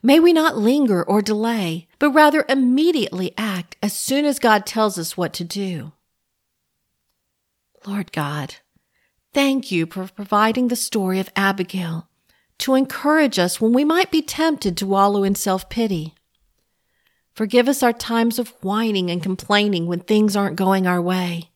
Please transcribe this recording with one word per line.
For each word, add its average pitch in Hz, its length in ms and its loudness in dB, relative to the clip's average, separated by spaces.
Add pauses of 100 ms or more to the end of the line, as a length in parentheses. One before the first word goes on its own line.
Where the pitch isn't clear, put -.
May 277 180 6
we 339 140 6
not 320 240 2
linger 220 460 2
or 208 180 2
delay, 208 640 -2 (120)
but 294 120 4
rather 294 380 4
immediately 262 880 0
act 190 460 -6
as 208 100 -2
soon 285 320 -2
as 294 140 -2
God 214 260 2
tells 214 320 -2
us 165 200 -8
what 175 160 -4
to 175 100 -8
do. 170 480 -8 (1900)
Lord 202 260 -8
God, 147 440 -8 (800)
thank 269 380 0
you 165 140 0
for 185 220 -10
providing 220 600 0
the 240 60 -2
story 190 440 -2
of 190 160 -6
Abigail 185 720 -4 (500)
to - 160 -2
encourage 269 640 0
us 180 240 0
when 220 100 2
we 262 140 4
might 330 240 0
be 311 140 0
tempted 302 540 -2
to 196 100 -6
wallow 196 360 2
in 196 120 0
self-pity. 185 800 -4 (1160)
Forgive 233 360 2
us 277 120 0
our 240 120 2
times 233 440 -2
of 233 240 -6
whining 202 480 -2
and 170 140 -4
complaining 190 640 0
when 175 160 -4
things 214 340 2
aren't 202 220 -2
going 190 280 2
our 180 160 0
way. 175 540 -4